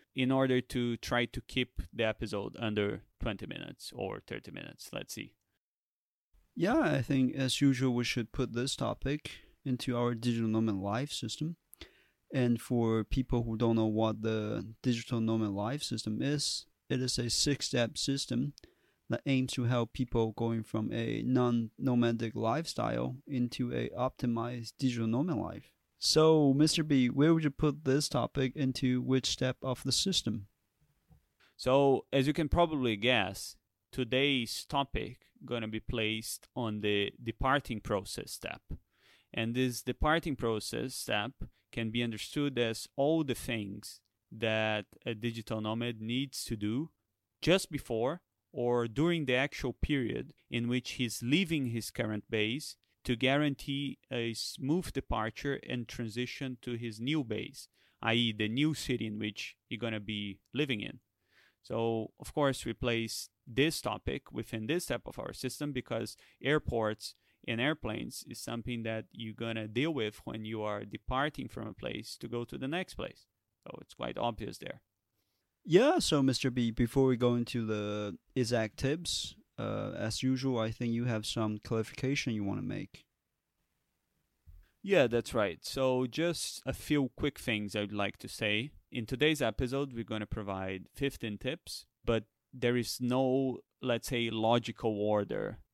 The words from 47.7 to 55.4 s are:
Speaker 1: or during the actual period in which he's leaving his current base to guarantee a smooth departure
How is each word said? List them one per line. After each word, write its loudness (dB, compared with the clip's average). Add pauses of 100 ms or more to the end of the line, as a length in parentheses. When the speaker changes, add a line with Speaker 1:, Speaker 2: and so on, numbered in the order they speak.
Speaker 1:
or 2
during 2
the 2
actual 0
period 0 (180)
in 0
which -2
he's -4
leaving 2
his -4
current -2
base -2 (280)
to 0
guarantee 0 (140)
a -2
smooth -2
departure -2 (100)